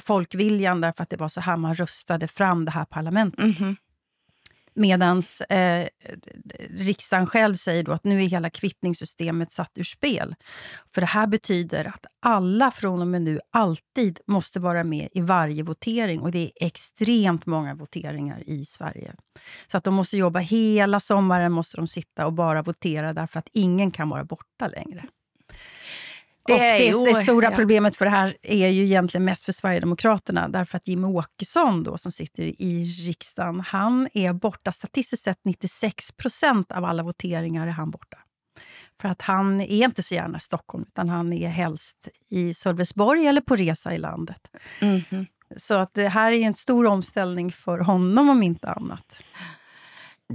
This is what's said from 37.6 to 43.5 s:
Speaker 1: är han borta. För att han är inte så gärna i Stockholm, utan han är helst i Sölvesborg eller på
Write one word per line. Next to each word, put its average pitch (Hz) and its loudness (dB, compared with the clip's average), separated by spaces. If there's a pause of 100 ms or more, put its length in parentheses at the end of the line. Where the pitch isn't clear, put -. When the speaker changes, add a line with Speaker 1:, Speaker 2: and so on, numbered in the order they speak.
Speaker 1:
är 170 -4
han 160 -6
borta. - -20 (840)
För 196 -4
att 175 -4
han 196 2
är 208 2
inte 233 0
så - -2
gärna 170 -4
i 156 -10
Stockholm, - -8
utan 175 -4
han 170 -2
är 170 -4
helst 165 -6 (220)
i 175 -2
Sölvesborg 208 2
eller 285 4
på 262 2